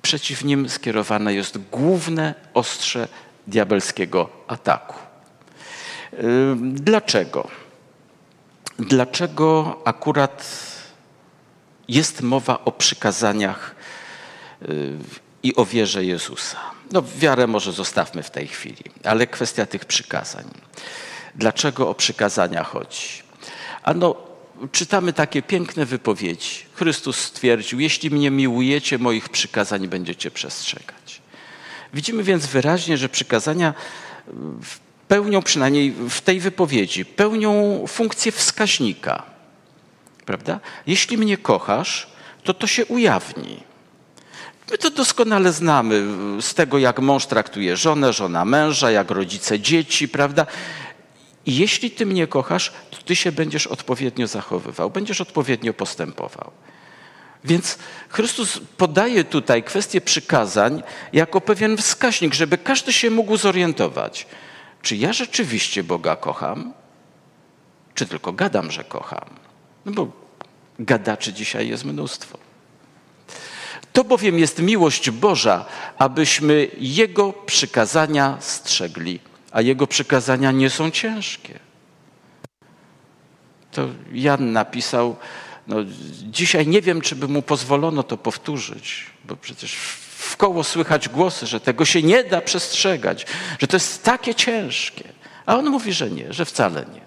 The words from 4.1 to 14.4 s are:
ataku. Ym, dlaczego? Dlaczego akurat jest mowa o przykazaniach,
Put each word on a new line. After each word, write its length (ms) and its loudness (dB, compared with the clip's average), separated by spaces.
ataku. 520 -2
Ym, 520 2
dlaczego? 880 0
Dlaczego 1040 0
akurat 600 -2
jest 340 0
mowa 440 0
o 60 2
przykazaniach, 1040 0